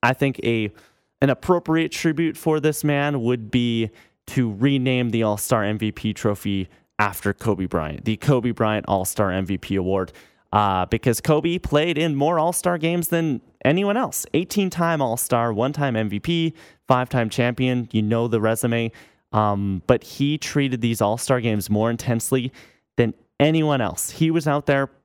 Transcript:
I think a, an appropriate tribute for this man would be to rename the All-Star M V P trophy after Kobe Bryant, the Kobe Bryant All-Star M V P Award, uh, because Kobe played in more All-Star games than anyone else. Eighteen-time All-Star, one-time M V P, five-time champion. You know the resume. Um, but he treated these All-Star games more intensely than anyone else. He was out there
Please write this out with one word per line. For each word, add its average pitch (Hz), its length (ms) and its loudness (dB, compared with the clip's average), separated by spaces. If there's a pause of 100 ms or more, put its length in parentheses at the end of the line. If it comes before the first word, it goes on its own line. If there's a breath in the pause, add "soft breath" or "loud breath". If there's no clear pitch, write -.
I 123 100 2
think 135 320 -2
a, 110 260 0 (520 soft breath)
an 139 80 4
appropriate 160 640 0
tribute 160 440 -2
for 156 240 0
this 147 240 -2
man 143 380 0
would 113 280 -2
be 117 400 0 (360 soft breath)
to 117 260 -2
rename 127 580 0
the 113 120 0
All-Star 107 420 0
M 107 140 -2
V 107 140 -2
P 110 200 -4
trophy 101 560 -2 (300 soft breath)
after 101 340 -2
Kobe 95 320 -2
Bryant, 78 400 -4
the 110 140 -2
Kobe 123 320 2
Bryant 107 360 0
All-Star 95 460 0
M 95 140 -2
V 95 100 -2
P 98 200 -4
Award, 95 360 -2 (400 loud breath)
uh, 98 340 2
because 113 360 0
Kobe 160 360 0
played 156 380 0
in 156 180 0
more 151 240 2
All-Star 175 380 0
games 165 320 -2
than 165 320 0 (240)
anyone 196 320 2
else. 240 380 -4
Eighteen-time 170 680 0
All-Star, 117 520 0
one-time 131 440 0
M 110 140 0
V 101 100 -4
P, 165 340 -2 (340 loud breath)
five-time 123 420 2
champion. 123 640 0
You 107 100 2
know 117 260 0
the 113 120 2
resume. 113 520 0 (400 loud breath)
Um, 101 540 0
but 123 160 4
he 147 360 -2
treated 131 420 -2
these 117 200 0
All-Star 120 400 2
games 107 300 0
more 107 180 2
intensely 120 640 -2 (440 loud breath)
than 117 180 2 (240)
anyone 151 420 4
else. 92 300 -4
He 160 220 2
was 160 160 0
out 147 180 0
there 139 240 2 (140)